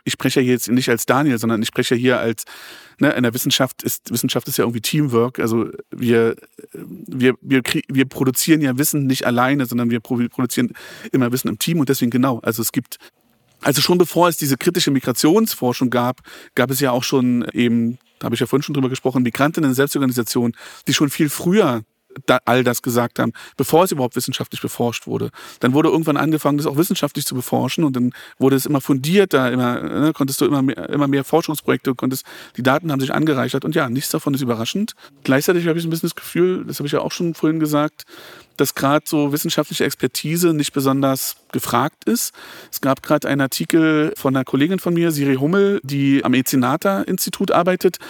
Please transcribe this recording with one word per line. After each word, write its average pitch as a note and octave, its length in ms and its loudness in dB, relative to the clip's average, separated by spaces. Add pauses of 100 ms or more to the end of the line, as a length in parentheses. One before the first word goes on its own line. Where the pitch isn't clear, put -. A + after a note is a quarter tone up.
ich - 80 -4
spreche - 260 0
ja C3 60 4
hier B2 80 4
jetzt A#2+ 160 0
nicht B2+ 200 2
als A#2+ 180 0
Daniel, C3 320 2
sondern A2 220 0
ich A2+ 60 -2
spreche - 300 0
hier B2 240 2
als, A2+ 240 -4 (540)
ne, C#3+ 140 4
in B2+ 120 0
der A#2 100 2
Wissenschaft - 480 -2
ist, - 300 -6
Wissenschaft A#2+ 360 -2
ist C#3 100 -6
ja A#2+ 60 2
irgendwie A#2 160 -4
Teamwork. B2+ 580 0
Also A2+ 180 0 (340)
wir, A2+ 460 2 (360)
wir, B2+ 680 -2
wir C3+ 220 0
krie-, - 260 -2
wir C3+ 160 2
produzieren C#3+ 560 0
ja C3 160 0
Wissen C#3+ 300 0
nicht C3 180 0
alleine, B2+ 420 2
sondern A#2+ 240 0
wir A#2 100 0
pro-, A#2+ 280 -2
produzieren B2 440 -2 (400)
immer B2 200 2
Wissen C3 160 -2
im A2 100 -4
Team E3 220 0
und C3 80 0
deswegen C3 220 2
genau. B2 300 2
Also A2+ 200 -2
es A2 120 -4
gibt, - 260 -6 (640)
also D3 180 2
schon F3+ 160 2
bevor F3 320 4
es E3 80 -2
diese C3+ 220 0
kritische F3 320 0
Migrationsforschung C3+ 960 2
gab, B2 320 -2 (340)
gab B2+ 160 2
es C3 100 -2
ja C#3 100 2
auch B2+ 140 0
schon B2 480 2
eben, A#2 460 0 (200)
da - 80 -6
habe A2+ 80 -2
ich A2+ 60 0
ja A#2+ 60 0
vorhin C#3 160 0
schon D3 120 -6
drüber C3 160 0
gesprochen, B2+ 320 0
Migrantinnen-Selbstorganisationen, C3 1300 0 (320)
die C#3+ 80 0
schon D3+ 140 2
viel D3+ 220 0
früher F3 520 2 (440)
da, B2+ 180 4
all B2 200 4
das A#2+ 180 -2
gesagt A#2+ 360 0
haben, A#2+ 140 0 (240)
bevor D#3+ 280 4
es F#3+ 80 -2
überhaupt C3 240 -2
wissenschaftlich - 460 -6
beforscht - 440 -4
wurde. A2+ 240 -4 (300)
Dann B2 140 2
wurde D#3 160 4
irgendwann D#3 260 2
angefangen, D3 420 0
das D3+ 80 -2
auch C#3 100 -4
wissenschaftlich D3 500 -2
zu - 80 -6
beforschen B2 500 -2
und C3+ 100 0
dann B2 180 0 (260)
wurde C3+ 180 4
es C3 100 -2
immer C#3 140 0
fundierter, C#3+ 720 2
immer, B2 300 -2
ne, D3+ 320 0
konntest C#3 260 -2
du B2+ 60 4
immer C#3 160 2
mehr, - 260 -2
immer C#3+ 200 0
mehr C#3 160 0
Forschungsprojekte, C#3 680 0
konntest, C3 300 -4 (320)
die A#2+ 60 -6
Daten D3+ 280 2
haben C3+ 100 0
sich C3+ 120 -4
angereichert C#3 520 0
und D#3 100 -2
ja, D3+ 140 0
nichts B2 220 -4
davon D3+ 240 -2
ist C3 80 -2
überraschend. A#2+ 520 -4 (300)
Gleichzeitig E3+ 420 2
habe E3 120 0
ich E3+ 40 -4
so E3 60 -4
ein - 20 -2
bisschen E3 180 -2
das - 80 -10
Gefühl, F3+ 500 -2
das - 120 -10
habe C#3+ 80 -6
ich C#3+ 60 -6
ja D3+ 80 0
auch - 120 -4
schon E3+ 220 -4
vorhin D#3+ 260 0
gesagt, D3+ 440 -2 (520)
dass - 180 0
grad C3+ 320 0
so D3 260 0
wissenschaftliche D3+ 520 -2
Expertise D#3+ 720 0
nicht C#3+ 180 -2
besonders C3+ 640 0 (160)
gefragt B2 540 -2
ist. - 260 -2 (400)
Es - 80 -10
gab C3+ 220 0
grad D3+ 240 0
einen C#3+ 160 0
Artikel D#3 760 2
von C3+ 180 0
einer C3 120 0
Kollegin D#3+ 320 0
von F3 160 -2
mir, E3+ 180 2
Siri C#3 220 0
Hummel, G3 480 2
die C#3 420 2
am B2 80 2
Mezenata-Institut C3 1160 0
arbeitet. F3+ 480 2 (120)